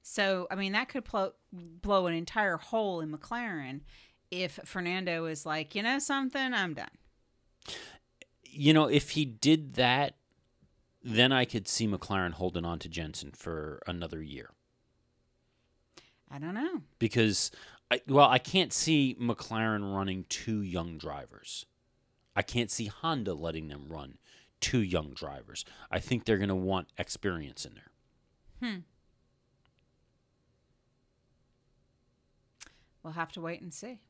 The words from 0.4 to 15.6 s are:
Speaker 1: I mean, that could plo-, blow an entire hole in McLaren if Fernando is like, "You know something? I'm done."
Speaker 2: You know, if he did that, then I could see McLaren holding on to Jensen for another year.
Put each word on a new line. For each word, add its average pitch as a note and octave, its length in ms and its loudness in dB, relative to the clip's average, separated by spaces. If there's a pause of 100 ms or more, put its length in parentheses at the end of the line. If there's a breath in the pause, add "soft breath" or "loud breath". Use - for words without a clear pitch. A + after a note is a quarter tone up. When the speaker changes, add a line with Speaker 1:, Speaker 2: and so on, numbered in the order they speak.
Speaker 1:
I - 60 -4
mean, G3 160 -2
that A#3 160 0
could B3+ 160 -6
plo-, F#3+ 280 -2 (200)
blow F3 540 0
an E3+ 80 0
entire F3 420 0
hole G3 440 -2
in D#3 120 -4
McLaren D#3 680 -6 (500 soft breath)
if F3+ 340 -4
Fernando F3 640 -2
is D#3 180 -6
like, D#3 300 -4
"You G3+ 80 -2
know B3 160 2
something? C4+ 560 0
I'm F#3 200 0
done." - 160 -10 (1500 loud breath)
Speaker 2:
You D3 280 6
know, D#3 160 8
if C#3 220 4
he D3+ 140 2
did C#3 500 4
that, B2+ 420 4 (840)
then B2 300 6
I B2+ 120 6
could A2 240 -2
see - 180 2
McLaren F#2 460 0
holding E2+ 320 -2
on E2+ 160 -2
to - 80 -12
Jensen D#2 440 -8
for D#2 540 -8
another E2+ 360 -6
year. - 280 -12 (1800 soft breath)